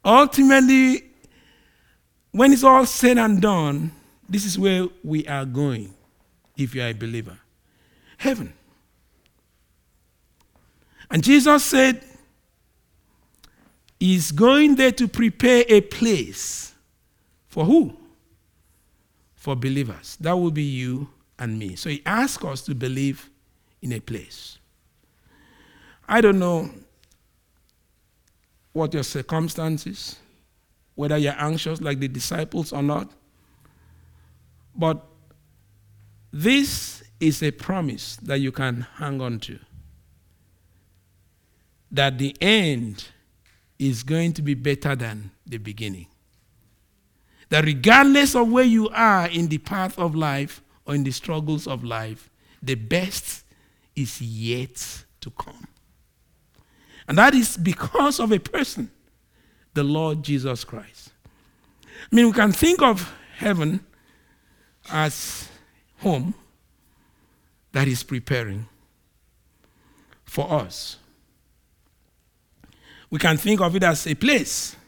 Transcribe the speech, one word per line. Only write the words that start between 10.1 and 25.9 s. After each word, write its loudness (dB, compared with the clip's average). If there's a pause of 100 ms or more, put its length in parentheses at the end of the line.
And 2
Jesus 6
said, 2 (1900)
"He's 2
going 6
there 4
to -2
prepare 4
a 8
place. -4 (760)
For -4
who? 4 (1400)
For -6
believers. -6
That -2
will 0
be -4
you -6 (260)
and -6
me." -10
So -10
he -6
asks -2
us -10
to -8
believe -6 (540)
in -8
a -8
place. -16 (1500)